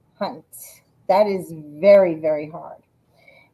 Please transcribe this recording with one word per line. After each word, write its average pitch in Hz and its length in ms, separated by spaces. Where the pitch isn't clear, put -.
hunt. 180 260
That 202 200
is 170 260
very, 160 640
very 156 340
hard. 156 320